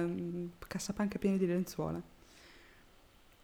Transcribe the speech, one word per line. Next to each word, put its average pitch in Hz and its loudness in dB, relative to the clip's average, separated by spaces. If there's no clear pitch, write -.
mm, 175 -2
cassapanche 196 -2
piene 190 2
di 185 4
lenzuola. 170 0